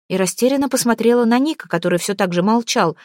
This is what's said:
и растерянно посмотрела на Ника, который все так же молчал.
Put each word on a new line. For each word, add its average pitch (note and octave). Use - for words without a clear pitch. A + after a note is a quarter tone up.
и F#3
растерянно C4
посмотрела A#3
на A#3
Ника, D4
который F3
все G3+
так F#3+
же F3
молчал. G#3+